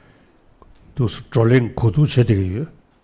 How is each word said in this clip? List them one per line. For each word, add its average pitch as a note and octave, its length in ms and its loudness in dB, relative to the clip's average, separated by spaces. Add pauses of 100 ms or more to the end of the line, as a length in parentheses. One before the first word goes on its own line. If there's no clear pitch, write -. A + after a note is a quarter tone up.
(960)
도스 - 360 -6
졸링 A#2+ 440 2
고도 A#2 300 0
제대로요. G#2+ 640 0 (380)